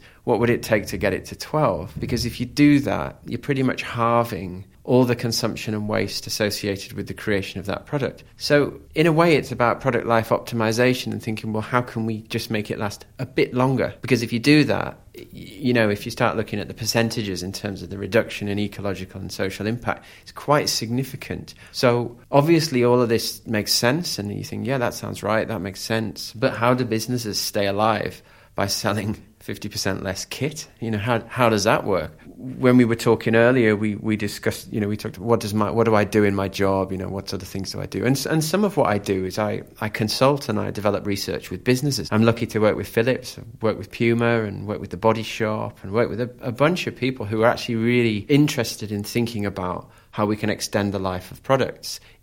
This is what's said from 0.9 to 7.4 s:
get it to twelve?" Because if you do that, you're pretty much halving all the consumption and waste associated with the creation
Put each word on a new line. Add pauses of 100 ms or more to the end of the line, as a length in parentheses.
get
it
to
twelve?"
Because
if
you
do
that,
you're
pretty
much
halving (200)
all
the
consumption
and
waste
associated
with
the
creation